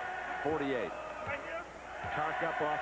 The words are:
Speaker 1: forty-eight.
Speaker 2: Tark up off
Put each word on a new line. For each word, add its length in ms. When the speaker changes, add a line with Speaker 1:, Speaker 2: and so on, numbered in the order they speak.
Speaker 1:
forty-eight. 480
Speaker 2:
Tark 240
up 180
off 200